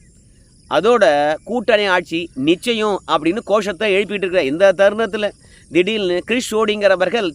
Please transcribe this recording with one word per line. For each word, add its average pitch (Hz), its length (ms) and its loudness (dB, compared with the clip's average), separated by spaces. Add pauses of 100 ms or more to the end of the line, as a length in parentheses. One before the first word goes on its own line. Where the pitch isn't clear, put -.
(680)
அதோட 156 760 2
கூட்டணி 214 420 0
ஆட்சி 175 480 -2
நிச்சயம் 190 760 -2
அப்படின்னு 160 360 0
கோஷத்தை 196 500 -2
எழுப்பிட்டு 196 180 0
இருக்கிற 185 320 -2
இந்த 175 340 2
தருணத்துல, 208 540 0 (380)
திடீர்னு 180 580 -2
கிரீஷ் 240 240 -4
ஷோடிங்கர் 214 380 0
அவர்கள், 185 460 0